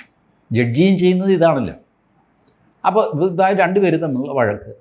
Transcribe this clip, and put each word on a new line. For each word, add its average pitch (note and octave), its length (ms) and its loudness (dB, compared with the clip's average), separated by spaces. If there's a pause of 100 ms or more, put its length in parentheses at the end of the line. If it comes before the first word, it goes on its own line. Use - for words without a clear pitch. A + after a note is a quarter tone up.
(520)
ജഡ്ജിയും B2 460 2
ചെയ്യുന്നത് F#3 340 2
ഇതാണല്ലോ. D3+ 420 0 (1120)
അപ്പോൾ F#3 460 0
ഇതാ F#3 180 0
രണ്ടുപേരും F#3 500 2
തമ്മിലുള്ള C#3 320 -4
വഴക്ക്, G#2+ 480 -2